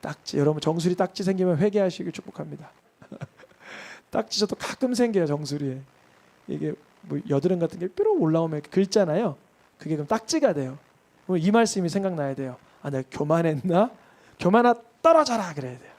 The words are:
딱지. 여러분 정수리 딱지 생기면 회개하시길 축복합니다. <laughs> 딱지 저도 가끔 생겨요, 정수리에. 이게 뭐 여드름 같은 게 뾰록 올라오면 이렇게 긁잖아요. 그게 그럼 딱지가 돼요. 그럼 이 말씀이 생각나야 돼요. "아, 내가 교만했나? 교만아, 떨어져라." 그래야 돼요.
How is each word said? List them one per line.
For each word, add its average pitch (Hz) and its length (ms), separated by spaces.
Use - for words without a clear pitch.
딱지. - 360
여러분 147 240
정수리 170 340
딱지 185 280
생기면 185 340
회개하시길 185 540
축복합니다. - 600
<laughs> - 1000
딱지 - 280
저도 208 180
가끔 - 360
생겨요, 220 320
정수리에. 143 560
이게 151 260
뭐 147 180
여드름 165 300
같은 170 200
게 175 80
뾰록 403 340
올라오면 165 380
이렇게 - 100
긁잖아요. 190 680
그게 156 180
그럼 147 120
딱지가 277 460
돼요. 135 240
그럼 180 140
이 175 120
말씀이 214 360
생각나야 160 480
돼요. 127 220
"아, 143 80
내가 131 220
교만했나? 165 800
교만아, 233 340
떨어져라." 254 520
그래야 127 240
돼요. - 220